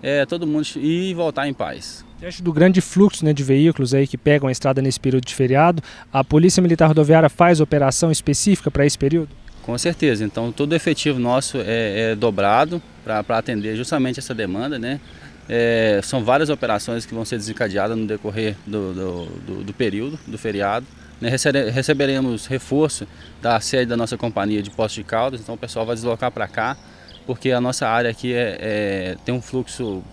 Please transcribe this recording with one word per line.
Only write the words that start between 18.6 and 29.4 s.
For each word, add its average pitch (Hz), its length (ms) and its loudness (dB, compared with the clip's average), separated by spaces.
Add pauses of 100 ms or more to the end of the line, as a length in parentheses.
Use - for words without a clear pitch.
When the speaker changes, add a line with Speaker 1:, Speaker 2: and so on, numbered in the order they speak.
Speaker 1:
do, 101 280 -6
do, 90 320 -6
do, 90 380 -12
do 98 100 -10
período, 120 440 -4 (100)
do 110 100 -12
feriado, 104 480 -4 (340)
né? 120 100 -4
Recere-, 131 400 0
receberemos 135 760 -2
reforço 135 600 -2 (340)
da 117 200 2
sede 127 240 0
da 117 100 -2
nossa 117 220 -2
companhia 104 440 -2
de 101 80 -8
Poços 110 260 -4
de 104 80 -12
Caldas, 120 360 -2
então 113 160 -12
o - 20 -18
pessoal 113 280 -6
vai 120 100 -4
deslocar 117 340 -4
pra 110 180 -6
cá, 123 280 -4 (500)
porque 127 260 -2
a 123 100 2
nossa 127 260 -2
área 117 240 2
aqui 123 220 -6
é, 117 260 -2
é, 98 640 -4
tem 123 100 -4
um 123 80 -4